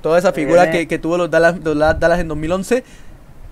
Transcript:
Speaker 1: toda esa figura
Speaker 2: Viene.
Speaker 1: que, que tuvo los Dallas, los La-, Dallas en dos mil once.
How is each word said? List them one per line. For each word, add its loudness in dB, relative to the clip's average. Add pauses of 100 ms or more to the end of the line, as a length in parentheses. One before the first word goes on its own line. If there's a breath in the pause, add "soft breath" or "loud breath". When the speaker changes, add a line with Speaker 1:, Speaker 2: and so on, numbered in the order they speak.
Speaker 1:
toda 0
esa 2
figura 4
Speaker 2:
Viene. 0
Speaker 1:
que, -4
que -4
tuvo -4
los -2
Dallas, 2
los -2
La-, 2
Dallas 0
en -4
dos -6
mil -4
once. -2 (680 soft breath)